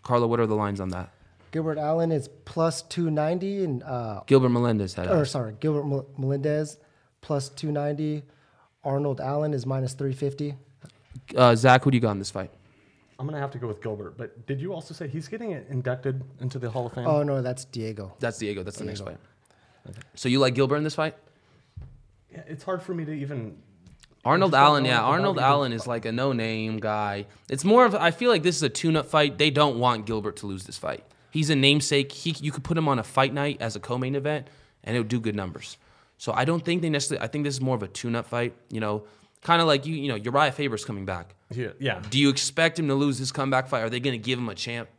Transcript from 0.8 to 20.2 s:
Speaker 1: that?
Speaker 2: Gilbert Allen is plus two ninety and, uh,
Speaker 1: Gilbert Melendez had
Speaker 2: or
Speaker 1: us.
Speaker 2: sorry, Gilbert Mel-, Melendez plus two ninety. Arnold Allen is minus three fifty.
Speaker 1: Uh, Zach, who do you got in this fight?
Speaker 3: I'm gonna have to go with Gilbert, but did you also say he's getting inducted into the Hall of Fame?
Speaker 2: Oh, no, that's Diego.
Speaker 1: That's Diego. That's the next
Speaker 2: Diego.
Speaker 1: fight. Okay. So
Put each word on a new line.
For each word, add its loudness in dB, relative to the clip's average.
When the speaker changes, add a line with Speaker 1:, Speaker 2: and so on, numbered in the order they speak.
Speaker 1:
that? -8
Speaker 2:
Gilbert -4
Allen 0
is -2
plus 0
two -2
ninety 0
and, -2
uh, -6
Speaker 1:
Gilbert 6
Melendez 2
had -4
Speaker 2:
or 4
Speaker 1:
us. -2
Speaker 2:
sorry, -6
Gilbert 0
Mel-, -4
Melendez -2
plus -4
two -6
ninety. -2
Arnold 0
Allen 0
is -4
minus -2
three -2
fifty. -4
Speaker 1:
Uh, 8
Zach, 8
who 4
do 4
you 4
got 2
in -2
this -6
fight? -8
Speaker 3:
I'm -8
gonna -8
have -4
to -12
go -6
with -8
Gilbert, -8
but -14
did -4
you -6
also -12
say -10
he's -8
getting -8
inducted -4
into -6
the -4
Hall -4
of -8
Fame? -4
Speaker 2:
Oh, 4
no, 0
that's -4
Diego. -8
Speaker 1:
That's -4
Diego. -4
That's -10
the -8
next -8
Speaker 2:
Diego. -10
Speaker 1:
fight. -20
Okay. -16
So -4